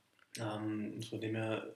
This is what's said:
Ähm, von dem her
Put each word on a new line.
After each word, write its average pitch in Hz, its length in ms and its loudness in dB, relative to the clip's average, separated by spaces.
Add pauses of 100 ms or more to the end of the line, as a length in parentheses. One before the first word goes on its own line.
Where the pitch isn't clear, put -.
(400)
Ähm, 107 600 0
von 113 180 -4
dem 110 160 2
her 110 400 2